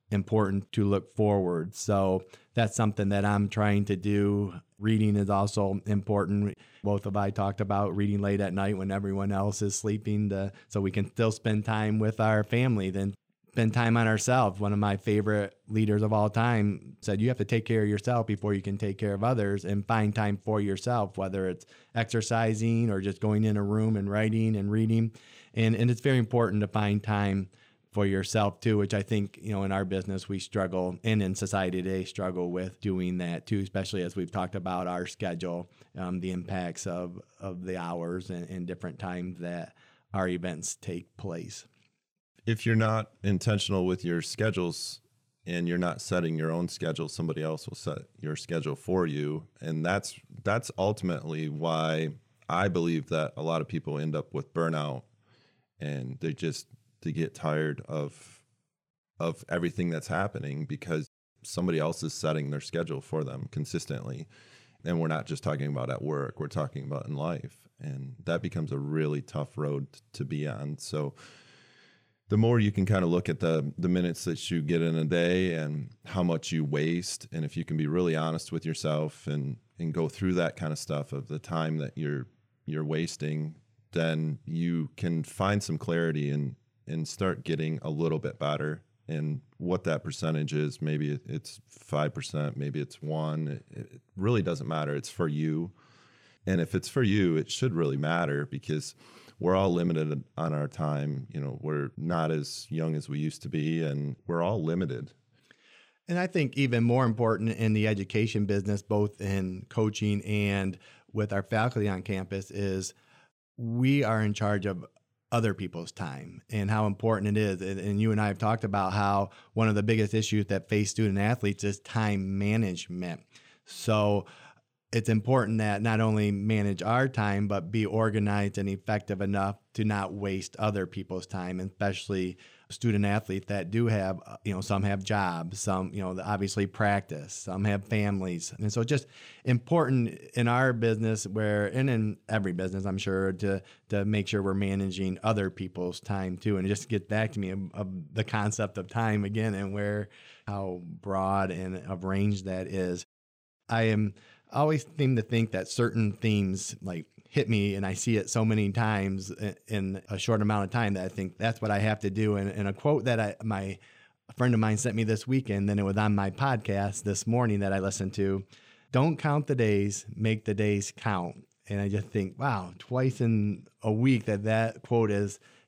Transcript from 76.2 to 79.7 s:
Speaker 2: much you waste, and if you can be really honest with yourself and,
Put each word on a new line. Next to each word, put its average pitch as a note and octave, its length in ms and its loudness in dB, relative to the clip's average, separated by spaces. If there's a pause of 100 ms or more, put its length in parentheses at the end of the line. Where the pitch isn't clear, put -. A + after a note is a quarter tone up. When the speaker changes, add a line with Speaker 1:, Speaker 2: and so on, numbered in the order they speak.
Speaker 2:
much E2 280 0
you D#2+ 140 0
waste, D#2+ 640 -2
and D#2 140 -4
if D2 100 -8
you E2+ 80 -4
can D#2 140 -2
be D2+ 100 0
really E2+ 280 2
honest D#2+ 360 -2
with D#2+ 140 -6
yourself D#2 640 -2
and, C#2 300 -4 (220)